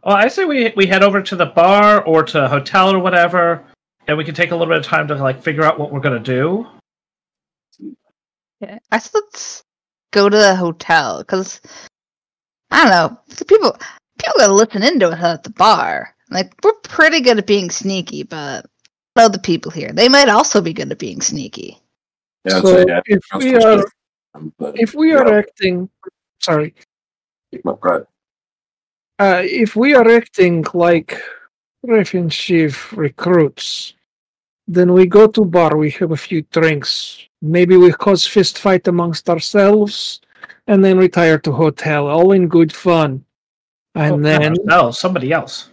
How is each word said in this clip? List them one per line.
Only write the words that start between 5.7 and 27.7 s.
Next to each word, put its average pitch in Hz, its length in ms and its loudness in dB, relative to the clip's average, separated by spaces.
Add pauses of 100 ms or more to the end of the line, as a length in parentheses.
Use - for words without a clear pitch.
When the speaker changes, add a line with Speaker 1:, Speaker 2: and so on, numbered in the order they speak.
Speaker 1:
what 147 140 -8
we're 139 80 -6
gonna 131 180 -2
do. 135 480 -4 (1900)
Speaker 2:
Yeah, 202 180 -18 (120)
I 220 80 -2
said - 160 -10
let's - 480 -10 (500)
go 202 180 2
to 208 60 0
the 196 200 4
hotel, 165 680 -2
'cause, - 360 -8 (1120)
I 311 120 2
don't 247 80 4
know, 175 300 0 (160)
the - 80 -12
people, 392 320 2 (420)
people - 200 -8
gotta 208 140 4
listen 208 300 0
into 240 280 0
it 160 80 -10
at 170 240 -4
the - 80 -18
bar. 123 640 -2 (160)
Like, - 320 -8
we're 427 100 2 (120)
pretty 320 360 0
good 247 180 2
at 202 80 -8
being 202 240 0
sneaky, 190 520 -8
but 147 420 -14 (520)
know 226 120 4
the 196 100 -4
people 180 340 -6
here. - 200 -12
They 233 160 2
might 277 200 4
also 220 320 0
be 165 120 -6
good - 200 -10
at - 60 -12
being - 220 -12
sneaky. - 580 -10 (680)
Speaker 3:
Yeah, 190 120 -2
I'd 185 60 -2
Speaker 4:
So 185 140 6
Speaker 3:
say, 185 120 6
yeah, 202 180 -2
Speaker 4:
if 208 160 0 (100)
Speaker 3:
that's 196 120 -4
Speaker 4:
we 262 100 0
Speaker 3:
what 226 100 4
Speaker 4:
are, 220 80 6 (640)
Speaker 3:
I'm - 80 -20
saying. 156 160 -16
But, - 220 -8
Speaker 4:
if 226 140 -2
we 320 200 2
are 262 140 4
Speaker 3:
yeah. 214 100 4
Speaker 4:
acting, 190 520 -4 (500)
sorry. 151 340 -2 (880)
Speaker 3:
No, - 100 -4